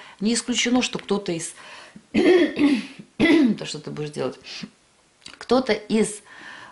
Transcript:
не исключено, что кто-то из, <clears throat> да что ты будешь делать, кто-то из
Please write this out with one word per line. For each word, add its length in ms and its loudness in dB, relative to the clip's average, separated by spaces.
не 140 0
исключено, 480 0
что 180 -4
кто-то 320 -4
из, 220 -6
<clears throat> 0 -
да 1500 2
что 140 -10
ты 120 -10
будешь 200 -8
делать, 280 -6
кто-то 360 0
из 480 -2